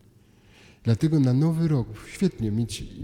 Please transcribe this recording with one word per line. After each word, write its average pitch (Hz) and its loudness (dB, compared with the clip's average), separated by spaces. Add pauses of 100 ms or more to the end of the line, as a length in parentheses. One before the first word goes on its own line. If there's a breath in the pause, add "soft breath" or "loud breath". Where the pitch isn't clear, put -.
(840 loud breath)
Dlatego 151 2
na 127 4
nowy 160 2
rok 127 0 (240)
świetnie 117 -2
mieć, 110 -4 (200)